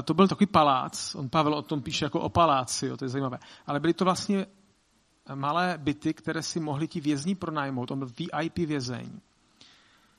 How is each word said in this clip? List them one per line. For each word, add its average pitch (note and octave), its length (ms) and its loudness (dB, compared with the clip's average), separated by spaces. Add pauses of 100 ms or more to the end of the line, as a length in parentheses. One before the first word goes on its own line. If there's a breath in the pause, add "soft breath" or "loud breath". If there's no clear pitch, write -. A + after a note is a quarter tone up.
to D#3 100 0
byl F#3 140 8
takový F#3+ 180 4
palác, C#3+ 680 2
on, C#3+ 140 -6
Pavel, D3+ 260 2
o C#3+ 80 -4
tom D3+ 200 -4
píše D#3 220 -4
jako D#3 160 -2
o - 80 -2
paláci, C#3 580 2
jo, B2+ 100 -4
to C3+ 80 -8
je C3 40 -4
zajímavé. B2+ 300 -4 (280 loud breath)
Ale C#3+ 140 -2
byly E3 140 2
to F#3 100 2
vlastně F#3+ 420 0 (880)
malé D#3 440 0
byty, D3+ 360 -2
které D#3+ 280 -6
si - 180 -4
mohli D3+ 280 -2
ti F3 120 -6
vězni D3 340 0
pronajmout, C#3 560 -4
on C#3 80 -2
byl C3+ 100 -4
V D#3+ 240 -8
I D#3 180 -2
P E3+ 160 -2
vězeň. B2 540 -6 (1000 soft breath)